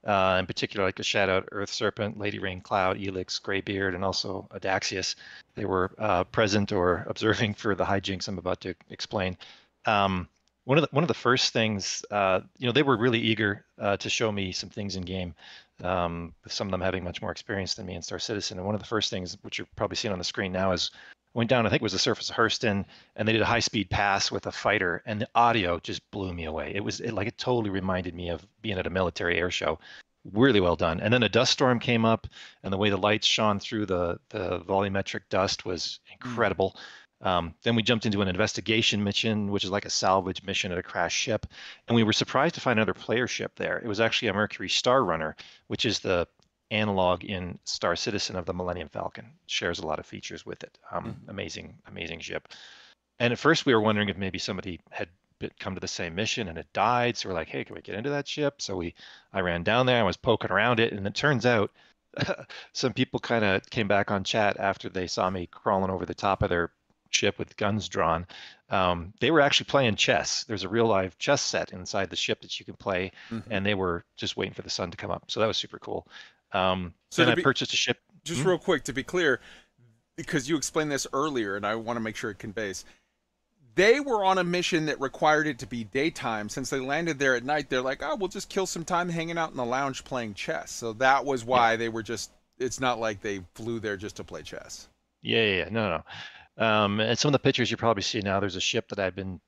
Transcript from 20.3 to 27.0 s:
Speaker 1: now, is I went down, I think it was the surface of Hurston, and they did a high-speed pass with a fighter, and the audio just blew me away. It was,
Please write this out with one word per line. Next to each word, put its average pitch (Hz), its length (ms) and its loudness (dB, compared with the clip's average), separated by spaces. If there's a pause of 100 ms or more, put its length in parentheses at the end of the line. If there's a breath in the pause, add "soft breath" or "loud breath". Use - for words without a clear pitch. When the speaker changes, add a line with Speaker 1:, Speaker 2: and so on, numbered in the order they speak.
Speaker 1:
now, 95 200 2
is 87 220 -2
I - 440 -12
went 113 120 2
down, 120 160 4
I - 20 4
think 120 140 2
it - 0 -
was 104 100 -2
the 95 60 -2
surface - 320 0
of - 60 -6
Hurston, 104 480 2 (320 loud breath)
and 107 100 -2
they 110 60 4
did 110 100 4
a 95 40 2
high-speed 117 440 0
pass 101 400 2
with - 160 -6
a - 60 -6
fighter, 98 520 0
and 104 160 -4
the 113 140 -4
audio 113 460 4
just - 320 -10
blew 95 200 -4
me 87 120 -8
away. 78 300 -6
It 107 100 -4
was, 104 160 -6